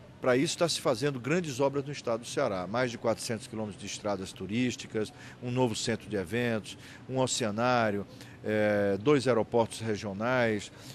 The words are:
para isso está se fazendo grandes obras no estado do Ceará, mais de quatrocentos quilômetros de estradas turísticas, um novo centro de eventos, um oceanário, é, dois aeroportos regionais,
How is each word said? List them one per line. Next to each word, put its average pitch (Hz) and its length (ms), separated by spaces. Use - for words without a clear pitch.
para 127 160
isso 147 200
está 175 120
se - 140
fazendo 135 400
grandes 143 400
obras 139 240
no 147 60
estado 120 300
do 117 60
Ceará, 101 400
mais 120 240
de 117 60
quatrocentos 113 500
quilômetros 107 320
de 101 80
estradas 95 460
turísticas, 110 800
um 123 80
novo 123 240
centro - 360
de 101 80
eventos, 110 600
um 131 100
oceanário, 113 840
é, 104 560
dois 135 260
aeroportos 113 540
regionais, 110 920